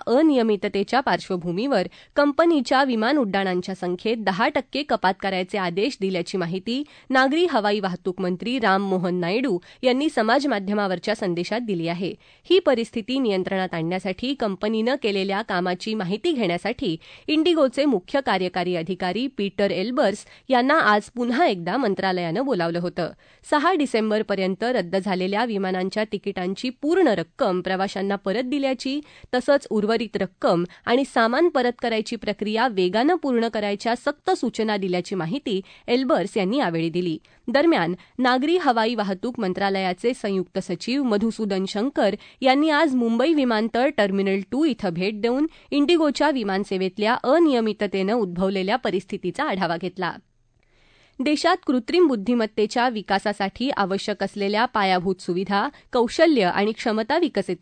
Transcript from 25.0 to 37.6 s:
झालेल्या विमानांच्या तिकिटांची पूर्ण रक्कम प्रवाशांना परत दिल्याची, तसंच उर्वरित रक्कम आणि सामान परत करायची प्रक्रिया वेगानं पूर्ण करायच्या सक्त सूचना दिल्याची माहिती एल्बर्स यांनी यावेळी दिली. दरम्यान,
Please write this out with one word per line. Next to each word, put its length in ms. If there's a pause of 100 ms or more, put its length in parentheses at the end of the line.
झालेल्या 400
विमानांच्या 600
तिकिटांची 400 (260)
पूर्ण 380
रक्कम 520
प्रवाशांना 560
परत 260
दिल्याची, 580 (340)
तसंच 360
उर्वरित 460
रक्कम 480 (220)
आणि 180
सामान 440
परत 240 (100)
करायची 340
प्रक्रिया 520
वेगानं 460
पूर्ण 340
करायच्या 480
सक्त 340
सूचना 460
दिल्याची 380
माहिती 460 (280)
एल्बर्स 480
यांनी 220
यावेळी 320
दिली. 280 (300)
दरम्यान, 460 (240)